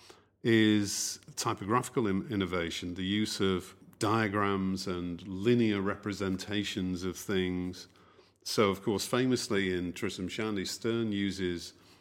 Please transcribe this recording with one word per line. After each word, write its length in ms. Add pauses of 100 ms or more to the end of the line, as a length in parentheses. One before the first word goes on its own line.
(440)
is 760 (180)
typographical 720
in-, 220
innovation, 640
the 120
use 340
of 340 (260)
diagrams 880
and 400
linear 540
representations 1300
of 100
things. 720 (560)
So, 260
of 140
course, 220
famously 680
in 200
Tristram 340
Shandy, 380
Sterne 480
uses, 600 (280)